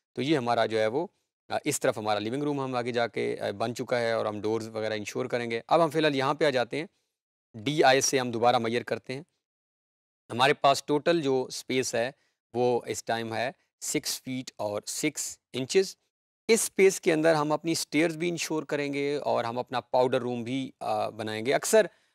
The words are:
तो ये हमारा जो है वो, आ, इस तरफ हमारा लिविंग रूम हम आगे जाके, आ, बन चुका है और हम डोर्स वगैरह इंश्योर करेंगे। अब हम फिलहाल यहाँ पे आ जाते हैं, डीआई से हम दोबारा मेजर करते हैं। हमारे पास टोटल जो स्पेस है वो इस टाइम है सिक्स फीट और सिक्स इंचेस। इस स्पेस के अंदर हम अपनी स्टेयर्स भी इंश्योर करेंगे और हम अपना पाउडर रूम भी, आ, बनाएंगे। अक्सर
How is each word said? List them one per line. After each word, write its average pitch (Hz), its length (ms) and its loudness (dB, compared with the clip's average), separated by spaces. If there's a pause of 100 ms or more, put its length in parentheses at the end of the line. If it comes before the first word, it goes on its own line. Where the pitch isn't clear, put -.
(160)
तो 123 60 -4
ये 151 140 2
हमारा 120 300 2
जो 110 140 0
है 107 80 2
वो, 147 220 -2 (400)
आ, 101 160 -2
इस 143 160 -2
तरफ 131 160 0
हमारा 107 220 -2
लिविंग 120 240 -4
रूम 143 180 -2
हम 131 140 -6
आगे 123 160 -4
जाके, 117 460 -2
आ, 107 140 -4
बन 113 220 -4
चुका 120 240 -2
है 117 200 0
और 110 100 -2
हम 104 140 -6
डोर्स 110 260 -2
वगैरह 110 280 -4
इंश्योर 123 320 -6
करेंगे। 120 420 -4
अब 160 120 6
हम 160 80 2
फिलहाल 151 260 2
यहाँ 135 200 0
पे 156 100 2
आ 147 60 6
जाते 123 260 0
हैं, 160 120 -6 (680)
डीआई 135 460 4
से 135 160 2
हम 123 140 0
दोबारा 120 280 4
मेजर 117 240 -2
करते 113 300 -6
हैं। 147 120 -12 (1040)
हमारे 127 240 4
पास 139 340 4
टोटल 156 340 2
जो 131 300 0
स्पेस 127 440 -2
है 120 180 0 (400)
वो 123 340 2
इस - 180 -6
टाइम 113 280 -4
है 113 200 -2 (280)
सिक्स - 380 -4
फीट 127 400 -10
और 104 280 -4
सिक्स - 500 -6 (160)
इंचेस। 185 420 0 (540)
इस 226 120 6
स्पेस 190 380 4
के 175 120 0
अंदर 160 240 4
हम 151 180 0
अपनी 160 220 -2
स्टेयर्स 160 400 0
भी 165 120 -4
इंश्योर 160 380 -4
करेंगे 143 520 -2
और 117 280 0
हम 117 140 -4
अपना 123 200 -2 (140)
पाउडर 127 280 4
रूम 120 220 -4
भी, 131 380 -6
आ, 107 280 -2
बनाएंगे। 110 420 -4
अक्सर 175 380 4 (260)